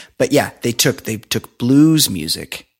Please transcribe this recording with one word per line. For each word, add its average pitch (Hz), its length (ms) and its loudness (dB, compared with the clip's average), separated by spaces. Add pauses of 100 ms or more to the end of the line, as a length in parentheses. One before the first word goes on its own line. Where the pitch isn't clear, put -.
(160)
But 131 140 0
yeah, 117 220 2 (100)
they 120 100 -2
took, - 300 -2
they 110 140 -6
took - 420 -10
blues 147 500 4
music 82 600 -8 (120)